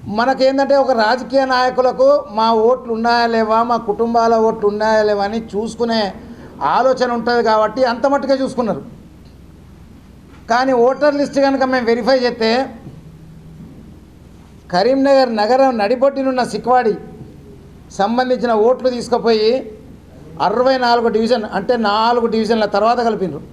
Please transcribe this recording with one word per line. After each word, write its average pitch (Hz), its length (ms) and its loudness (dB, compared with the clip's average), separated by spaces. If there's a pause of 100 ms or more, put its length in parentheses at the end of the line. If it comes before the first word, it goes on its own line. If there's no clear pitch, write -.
(180)
మనకేందంటే 269 640 2
ఒక 254 80 0 (100)
రాజకీయ 247 400 0 (100)
నాయకులకు 254 560 2 (300)
మా 220 80 2 (220)
ఓట్లు 240 280 0
ఉన్నాయా 233 380 0
లేవా, 220 240 2 (140)
మా 233 60 0 (120)
కుటుంబాల 226 440 0 (140)
ఓట్లు 220 260 -2
ఉన్నాయా 220 360 0
లేవా 202 180 0
అని 226 120 -4 (140)
చూసుకునే 226 460 -4 (760)
ఆలోచన 247 420 0
ఉంటుంది 240 320 0
కాబట్టి 214 320 0 (100)
అంత 240 220 -4
మట్టుకే 269 280 0
చూసుకున్నారు. 220 400 -4 (1700)
కానీ 262 220 2 (120)
ఓటర్ 277 340 0
లిస్ట్ 277 260 0
కనుక 269 180 0 (100)
మేము 240 180 0
వెరిఫై 240 340 2
చేస్తే 233 260 0 (2250)
కరీంనగర్ 262 680 2
నగరం 254 420 2
నడిబొడ్డినున్న 262 600 0 (100)
సిక్వాడి 233 400 0 (1040)
సంబంధించిన 233 560 0 (140)
ఓట్లు 254 280 0
తీసుకుపోయి 220 540 0 (960)
అరవై 247 280 2 (120)
నాలుగు 233 200 2 (100)
డివిజన్ 226 300 0 (120)
అంటే 240 180 0 (140)
నాలుగు 226 440 2
డివిజన్ల 220 320 0 (100)
తర్వాత 233 220 2 (100)
కలిపినరు. 175 440 -6